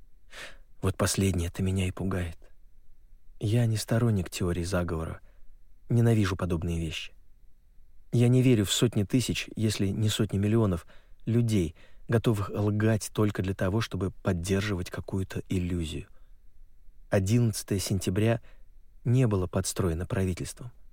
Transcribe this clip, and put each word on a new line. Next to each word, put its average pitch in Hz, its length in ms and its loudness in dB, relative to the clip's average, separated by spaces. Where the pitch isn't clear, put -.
Вот 92 140 -2
последнее-то 95 680 0
меня 95 240 0
и 90 60 -2
пугает. 90 460 -4
Я 117 260 2
не 110 100 0
сторонник 110 540 2
теории 87 340 -2
заговора, 85 560 -2
ненавижу 113 460 4
подобные 85 460 -2
вещи. 78 320 -6
Я 120 180 6
не 127 140 6
верю 120 220 6
в - 80 -2
сотни 113 320 2
тысяч, - 500 0
если 104 340 0
не 107 200 0
сотни 104 300 0
миллионов, 104 480 2
людей, 110 520 2
готовых 110 400 2
лгать 107 640 0
только 104 300 0
для 95 120 -2
того, 101 280 0
чтобы 95 280 -4
поддерживать 95 800 -2
какую-то - 600 -6
иллюзию. 85 580 -4
Одиннадцатое 104 680 2
сентября 104 600 0
не 127 220 6
было 98 200 2
подстроено 90 600 -2
правительством. 95 680 -4